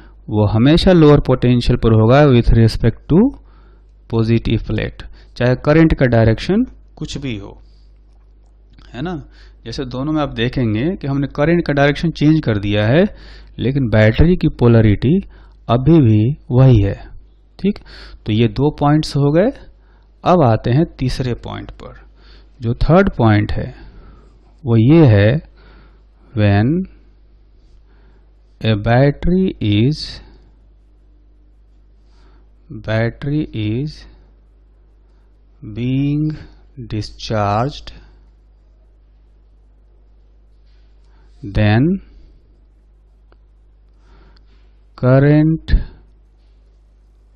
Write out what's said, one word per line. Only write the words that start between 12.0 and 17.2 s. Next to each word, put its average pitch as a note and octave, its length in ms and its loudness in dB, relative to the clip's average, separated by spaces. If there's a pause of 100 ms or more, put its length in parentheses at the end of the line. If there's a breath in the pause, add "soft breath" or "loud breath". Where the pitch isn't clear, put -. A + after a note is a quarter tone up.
चेंज D3+ 340 2
कर G#2+ 140 -2
दिया G#2 280 -2
है, D3 180 2 (540 loud breath)
लेकिन C3 320 -4
बैटरी A2+ 460 2
की D#3+ 120 -2 (100)
पोलैरिटी A#2 600 2 (500 soft breath)
अभी C3 320 2
भी A2 220 4 (280)
वही B2+ 320 4
है, D#2+ 120 -2 (640)